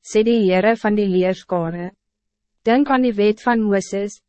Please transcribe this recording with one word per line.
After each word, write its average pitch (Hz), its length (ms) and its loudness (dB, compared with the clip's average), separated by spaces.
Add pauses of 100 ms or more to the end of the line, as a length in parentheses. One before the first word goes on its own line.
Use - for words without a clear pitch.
sê 220 240 0
die 233 220 2
Heere 185 340 2
van 208 160 0
die 208 120 0
leerskare. 180 800 -4 (720)
Denk 277 280 2
aan 254 120 2
die 233 120 0
wet 214 280 0
van 233 200 0
Mooses 202 640 -4